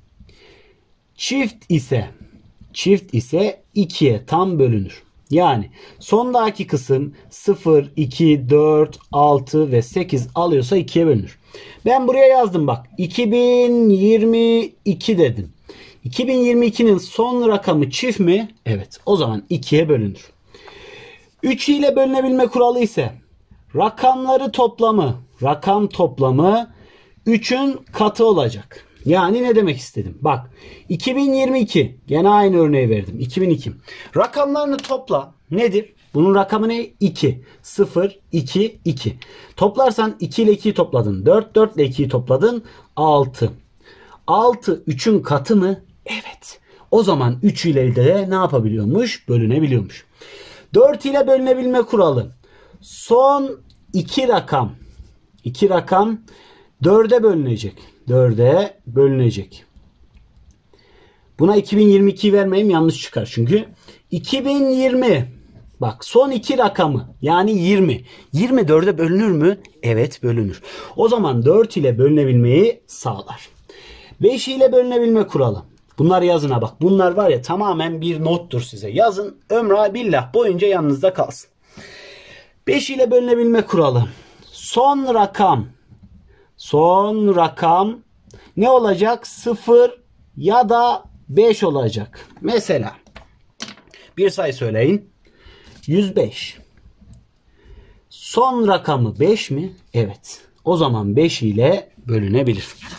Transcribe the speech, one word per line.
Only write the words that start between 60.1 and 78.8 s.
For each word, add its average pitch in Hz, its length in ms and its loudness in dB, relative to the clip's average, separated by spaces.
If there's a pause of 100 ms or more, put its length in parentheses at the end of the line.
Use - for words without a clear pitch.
Buna 196 180 2
iki 202 200 0
bin 208 120 6
yirmi 196 220 6
iki 196 220 0
vermeyeyim, 196 380 2
yanlış 160 320 0
çıkar - 300 -8
çünkü. 147 320 0 (460)
İki 247 340 -4
bin 277 240 0
yirmi. 254 640 0 (480)
Bak, 117 240 -6
son 269 260 2
iki 262 280 -4
rakamı 175 500 -2 (140)
yani 185 360 0
yirmi. 180 420 2 (320)
Yirmi 226 360 0
dörde 160 300 2
bölünür 185 320 0
mü? 175 280 0 (240)
Evet, 117 400 -2
bölünür. 117 400 -4 (340)
O 220 120 2
zaman 160 360 0
dört 208 320 2
ile 131 220 0
bölünebilmeyi 139 880 2
sağlar. - 640 -12 (720)
Beş 240 260 0
ile 262 240 2
bölünebilme 240 540 2
kuralı. 117 360 -2 (360)
Bunlar 180 240 2
yazın 165 280 0
ha 127 120 -2
bak. - 180 -10
Bunlar 185 320 2
var 190 180 2
ya, 123 120 0
tamamen 165 580 -4
bir 160 240 -6
nottur 165 360 -4
size. 104 300 -12